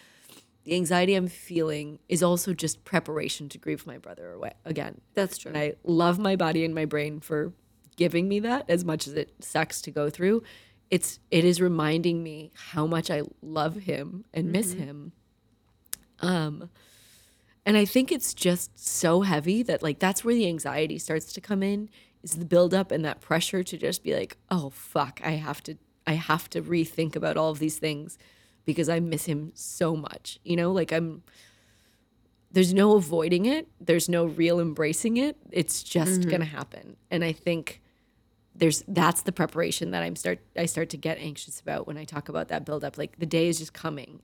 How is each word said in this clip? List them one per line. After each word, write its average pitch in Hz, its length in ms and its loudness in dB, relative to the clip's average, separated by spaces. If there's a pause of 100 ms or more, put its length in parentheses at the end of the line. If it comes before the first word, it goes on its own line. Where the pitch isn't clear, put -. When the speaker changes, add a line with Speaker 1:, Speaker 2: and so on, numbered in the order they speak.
(640)
Speaker 1:
the 156 100 -2
anxiety 180 400 4
I'm 185 140 2
feeling 151 720 -4 (100)
is 165 140 2
also 175 320 2
just - 300 -4
preparation 156 680 -4
to - 80 -16
grieve 151 280 -8
my 131 120 -14
brother 87 340 -16
away 87 200 -10 (120)
again. 156 360 -6 (140)
Speaker 2:
That's 190 240 -2
true. - 120 -14
Speaker 1:
And 156 80 -4
I 151 160 0 (100)
love 170 340 4
my 196 180 2
body 165 280 2
and 165 100 -2
my 160 100 0
brain 151 360 -4
for 156 320 -4 (440)
giving 170 320 2
me 202 120 2
that, 240 280 -2
as 175 160 2
much 156 220 -2
as 143 80 -10
it 151 260 -4
sucks - 420 -2
to - 80 -12
go 147 200 -2
through. 202 320 2 (480)
It's, - 300 -2 (100)
it 165 140 6
is 175 160 4
reminding 165 600 2
me 156 320 -12
how 156 320 -4
much 165 240 0
I 151 120 -2 (200)
love 156 340 -2
him 180 480 -8 (100)
and 165 160 -2
miss 185 240 0
Speaker 2:
Mm-hmm. 175 80 -8
Speaker 1:
him. 143 300 -14 (1080)
Um, 170 500 -2 (960)
and 208 100 6
I 208 80 6
think 262 280 4
it's - 220 -2
just - 440 0
so 170 440 2
heavy 185 400 2
that, 170 200 -2
like, 151 160 0
that's 190 260 0
where 233 100 4
the 226 140 4
anxiety 151 500 -2
starts 160 360 -4
to 196 60 -12
come 196 220 -2
in, 202 260 -2 (340)
is - 160 -10
the 175 60 -6
buildup 180 460 4
and 156 140 0
that 147 160 -4
pressure 170 420 0
to 175 160 -10
just - 240 -4
be 151 120 0
like, - 220 -4 (140)
"Oh, 151 200 0
fuck, - 540 -4
I 156 80 0
have 151 320 -6
to, 156 120 -12 (300)
I 160 80 2
have 160 360 0
to 170 120 -4
rethink 160 540 0
about 160 220 -2
all 160 120 2
of 151 100 -4
these 156 180 0
things 151 400 -4 (480)
because 156 220 2
I 170 120 2
miss 160 260 -2
him 151 280 -4
so - 400 -2
much." - 480 -10
You 170 140 0
know, 175 160 2
like, 170 200 0
I'm, 165 300 -2 (1300)
there's 185 240 6
no 208 220 8
avoiding 170 500 2
it. 311 220 2 (120)
There's 170 280 4
no 170 180 4
real 165 340 4
embracing 165 580 0
it. 285 180 0 (140)
It's - 320 -2
just 180 400 2
Speaker 2:
Mm-hmm. 175 80 0
Speaker 1:
gonna 160 160 2
happen. - 500 -12 (140)
And 170 140 0
I 160 80 0
think 165 480 -4 (760)
there's, 160 340 4
that's 170 340 4
the 196 100 -2
preparation 170 600 -2
that 170 100 -2
I'm 170 140 -4
start, 180 240 -4 (160)
I 170 100 0
start 165 240 -4
to 165 80 -8
get 160 200 -4
anxious 147 420 -12
about - 260 -6
when 147 100 -10
I 156 80 -12
talk 147 240 -10
about 156 200 -6
that 160 180 -4
buildup. 147 320 -6
Like, 151 200 -8
the 170 80 -4
day 165 220 2
is 165 100 0
just 160 140 -10
coming. - 520 -10